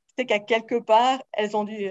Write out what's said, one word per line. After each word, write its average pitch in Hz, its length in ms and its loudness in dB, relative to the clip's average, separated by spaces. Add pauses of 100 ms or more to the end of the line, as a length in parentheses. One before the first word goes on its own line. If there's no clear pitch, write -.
(180)
c'est 254 80 -4
qu'à 208 140 0
quelque 226 400 -2
part, 247 420 4 (100)
elles 214 240 -4
ont 208 80 -2
du, 208 260 -8